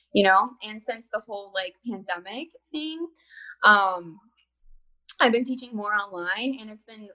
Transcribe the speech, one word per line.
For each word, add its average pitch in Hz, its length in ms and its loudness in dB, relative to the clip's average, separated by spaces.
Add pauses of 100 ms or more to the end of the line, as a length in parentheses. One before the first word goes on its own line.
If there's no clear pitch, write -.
(140)
you 202 100 6
know? 196 280 4 (100)
And 214 200 -14
since 226 300 -8
the 220 100 -6
whole, 202 340 -12
like, 185 200 -4 (140)
pandemic 190 600 -8 (220)
thing, 320 360 -8 (560)
um, 190 560 4 (1000)
I've 254 120 8
been 240 140 2
teaching 247 300 -8
more 208 180 -4
online, 202 680 -4
and 220 100 -16
it's 214 160 -18
been 214 300 -20